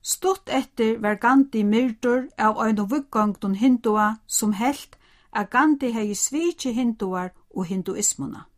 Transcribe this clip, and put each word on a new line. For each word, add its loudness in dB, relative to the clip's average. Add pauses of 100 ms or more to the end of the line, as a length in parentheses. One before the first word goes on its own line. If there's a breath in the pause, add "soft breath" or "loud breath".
Stutt -2
eftir 0
var 2
Gandhi 4
myrdur 0 (100)
av 2
einum 0
víggongdum -2
hindua 2 (100)
sum -2
helt -4 (360 soft breath)
at -4
Gandhi 2
hevði -4
svikið -2
hinduar -2 (200)
og -6
hinduismuna. -4 (140)